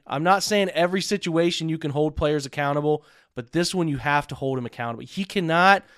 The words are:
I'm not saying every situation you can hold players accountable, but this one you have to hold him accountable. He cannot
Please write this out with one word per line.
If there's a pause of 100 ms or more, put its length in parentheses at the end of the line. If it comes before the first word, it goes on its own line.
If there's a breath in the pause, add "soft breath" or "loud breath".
I'm
not
saying
every
situation
you
can
hold
players
accountable, (300 soft breath)
but
this
one
you
have
to
hold
him
accountable.
He
cannot (140 soft breath)